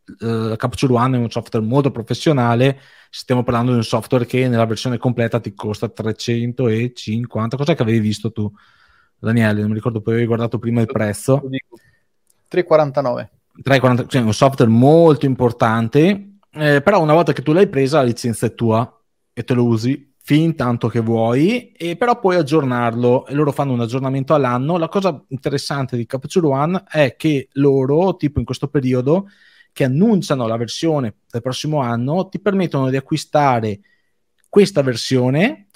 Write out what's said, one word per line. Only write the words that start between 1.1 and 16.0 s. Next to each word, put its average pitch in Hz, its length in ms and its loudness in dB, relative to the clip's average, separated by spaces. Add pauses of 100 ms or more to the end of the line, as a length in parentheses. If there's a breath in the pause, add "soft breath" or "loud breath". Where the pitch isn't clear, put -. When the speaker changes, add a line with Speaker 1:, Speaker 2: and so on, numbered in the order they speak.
Speaker 1:
è - 20 0
un 117 120 -2
software 113 340 -4
molto 131 260 2
professionale. 123 880 0 (300 soft breath)
Stiamo - 340 -2
parlando 120 280 0
di 123 60 2
un 113 80 2
software 120 400 -2
che 127 240 0
nella 113 160 2
versione 113 320 -4
completa 117 420 -2
ti 107 140 -8
costa 107 340 -6
trecentocinquanta. 117 1700 -4
Cos'è 143 180 0
che 139 80 0
avevi 113 180 2
visto 107 340 -2
tu, 104 180 -4 (680 soft breath)
Daniele? 110 440 0
Non 104 80 -2
mi 110 60 -2
ricordo, 113 260 -4
poi 113 120 -2
avevi 117 140 0
guardato 113 320 -2
prima 117 220 0
il 110 60 0
prezzo. 110 540 -2
Speaker 2:
Lo 135 60 -10
dico. - 300 -10 (720 soft breath)
Tre 175 160 -2
quarantanove. 135 640 0 (320)
Speaker 1:
Tre 131 180 2
quaranta, 123 280 2
cioè 131 140 0
un 110 120 0
software 127 360 4
molto 143 560 6
importante, 127 1120 0 (120)